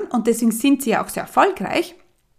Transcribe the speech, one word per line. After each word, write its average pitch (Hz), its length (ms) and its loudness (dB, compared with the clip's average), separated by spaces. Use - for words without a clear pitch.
und 233 160 -2
deswegen 226 260 2
sind 277 300 2
sie 226 80 -2
ja 175 120 2
auch - 60 -10
sehr - 140 -8
erfolgreich, 330 720 -2